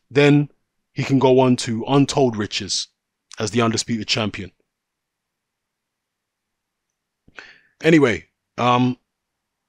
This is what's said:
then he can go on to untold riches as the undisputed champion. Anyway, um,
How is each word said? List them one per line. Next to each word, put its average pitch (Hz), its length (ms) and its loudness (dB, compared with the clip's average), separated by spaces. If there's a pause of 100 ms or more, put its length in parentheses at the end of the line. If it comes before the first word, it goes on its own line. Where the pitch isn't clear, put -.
then 143 400 2 (420)
he 135 120 -8
can 135 160 0
go 131 200 4
on 127 180 4
to 113 300 -8
untold 135 480 0
riches 104 520 -8 (500)
as 107 140 -6
the 117 100 -2
undisputed 113 460 -4
champion. 101 440 -6 (3250)
Anyway, 139 420 2 (320)
um, 123 400 0 (720)